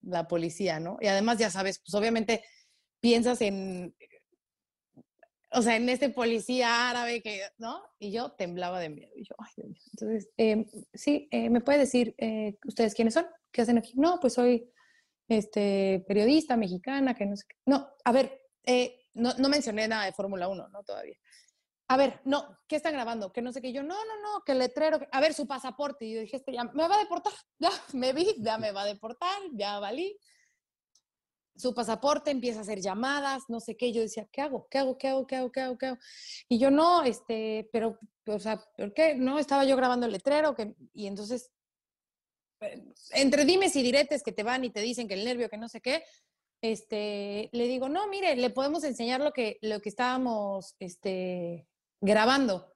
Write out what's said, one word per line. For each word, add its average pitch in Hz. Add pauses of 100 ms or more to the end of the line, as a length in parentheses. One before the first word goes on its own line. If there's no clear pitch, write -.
la 170
policía, 165
¿no? 170
Y 214
además, 208
ya 214
sabes, 190
pues, 170
obviamente 226 (560)
piensas 240
en, 190 (1600)
o 254
sea, 226
en 240
este 254
policía 233
árabe 240
que, 208 (180)
¿no? 240 (180)
Y 208
yo 233
temblaba 180
de 165
miedo. -
Y -
yo, -
"Ay, 220
Dios 220
mío". 190 (100)
Entonces, 214
em, 220 (280)
"Sí, 285
eh, 233
¿me 240
puede 277
decir, 254
eh, 220 (100)
ustedes 220
quiénes 226
son? 339 (260)
¿Qué 240
hacen 233
aquí?". 226
"No, 339
pues 254
soy, 240 (600)
este, 196
periodista 247
mexicana, 233
que 208
no 202
sé 202
qué". - (100)
No, 277 (160)
a 240
ver, 262 (240)
eh, 247 (140)
no, 240
no 269
mencioné 220
nada 220
de 190
Fórmula 190
uno, 190
¿no? -
Todavía. - (680)
"A 262
ver, 269
no, 277
¿qué 302
están 302
grabando? 226
Que 240
no 247
sé 254
qué". 254
Yo, 277
"No, 311
no, 440
no, 415
que 285
el 262
letrero, 294
que, 294
a 269
ver, 302
su 285
pasaporte". 262
Y 220
yo 226
dije, 220
"Este 262
ya 240
me 294
va 392
a -
deportar, 415
<laughs> -
ya 330 (220)
me 254
vi, 359
ya 220
me 214
va 196
a 202
deportar, 247 (120)
ya 202
valí". 285 (1400)
Su 240
pasaporte, 269
empieza 240
a -
hacer 196
llamadas, 262
no 226
sé 220
qué. 240
Yo 226
decía, 214
"¿Qué -
hago? 277
¿Qué 269
hago? 262
¿Qué 269
hago? 269
¿Qué 262
hago? 254
¿Qué 262
hago? 254
¿Qué 262
hago?". 254 (500)
Y 240
yo, 269
"No, 330
este, 220
pero, 220 (280)
o 208
sea, 214 (180)
¿por 208
qué?". 311
No, 254
estaba 277
yo 269
grabando 247
el 226
letrero, 285
que, 214 (180)
y 208
entonces, 208 (1080)
eh, 214 (300)
entre 277
dimes 359
y 277
diretes 277
que 208
te 208
van 254
y 240
te 208
dicen 233
que 196
el 196
nervio, 240
que 208
no 226
sé 226
qué, 311 (600)
este, 208
le 240
digo, 254
No, 381
mire, 381
le 247
podemos 285
enseñar 254
lo 294
que, 220
lo 214
que 208
estábamos, 220
este, 180 (360)
grabando. 214